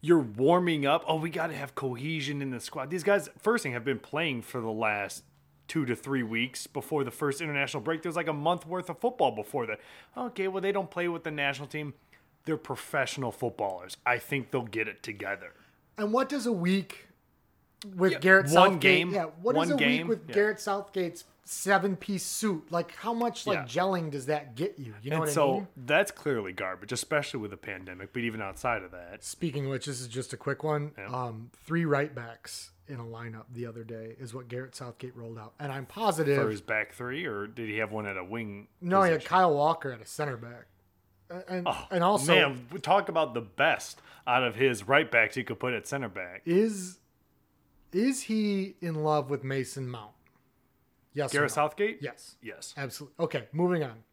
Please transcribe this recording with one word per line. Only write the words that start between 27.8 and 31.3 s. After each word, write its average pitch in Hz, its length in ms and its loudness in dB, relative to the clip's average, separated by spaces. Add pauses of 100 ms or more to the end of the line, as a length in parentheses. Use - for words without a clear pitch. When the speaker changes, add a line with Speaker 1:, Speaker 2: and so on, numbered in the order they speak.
Speaker 1:
but 123 100 -2
even 110 180 -2
outside 101 440 -4
of 90 80 -16
that. 87 320 -16
Speaker 2:
Speaking 143 400 -4
of 135 60 -4
which, 131 160 -4
this 131 140 -8
is 127 60 -10
just 117 260 -8
a 135 40 -10
quick - 260 -4
one. 151 340 -2
Speaker 1:
Yeah. 98 100 -12
Speaker 2:
Um, 120 440 -8 (140)